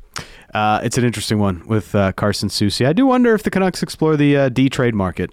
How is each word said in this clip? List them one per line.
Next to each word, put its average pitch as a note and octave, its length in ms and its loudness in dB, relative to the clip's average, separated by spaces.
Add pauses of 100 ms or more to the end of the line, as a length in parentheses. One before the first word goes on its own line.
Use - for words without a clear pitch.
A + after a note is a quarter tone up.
(540)
Uh, G#2+ 280 2
it's A#2 160 -4
an B2 60 2
interesting G#2+ 340 -2
one F#2+ 280 0
with, G#2+ 280 -2
uh, G2 180 2
Carson G#2 360 -2
Soucy. - 380 0
I D3 60 2
do B3+ 140 2
wonder B3 280 4
if G#3 80 -2
the - 80 -4
Canucks F#3 320 -2
explore D#3 340 0
the, C#3+ 200 2
uh, C#3 120 2
D B2+ 220 2
trade A#2+ 240 0
market F#2 380 -2